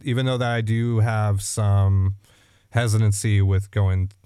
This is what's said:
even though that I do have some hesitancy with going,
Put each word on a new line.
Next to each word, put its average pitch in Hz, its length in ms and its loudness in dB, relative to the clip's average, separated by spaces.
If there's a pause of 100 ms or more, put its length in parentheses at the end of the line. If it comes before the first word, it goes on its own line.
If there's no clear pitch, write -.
even 127 220 -2
though 127 140 -2
that 120 120 -2
I 120 100 -2
do 113 380 -2
have 107 440 0
some 98 720 0 (560)
hesitancy 107 720 0
with 98 260 0
going, 95 420 0 (140)